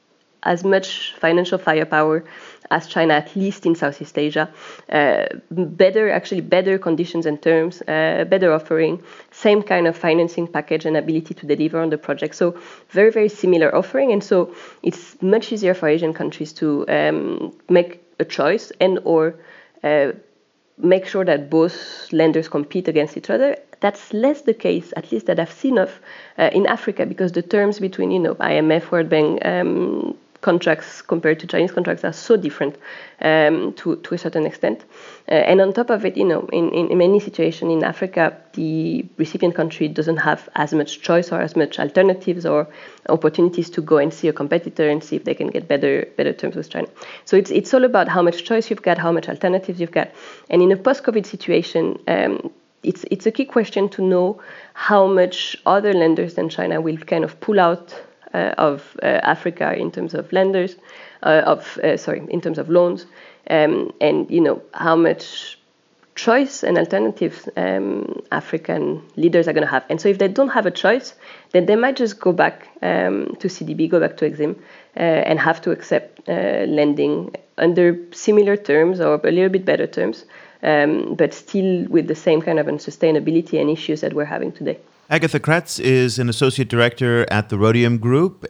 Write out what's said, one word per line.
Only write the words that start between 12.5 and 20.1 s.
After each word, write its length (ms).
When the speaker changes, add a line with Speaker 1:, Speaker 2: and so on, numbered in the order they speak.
Speaker 1:
very, 200
very 180
similar 460
offering. 380
And 100
so 320
it's 380
much 320
easier 220
for 140
Asian 260
countries 400
to, 340
um, 640
make 340
a 40
choice 560
and 240
or, 300
uh, 300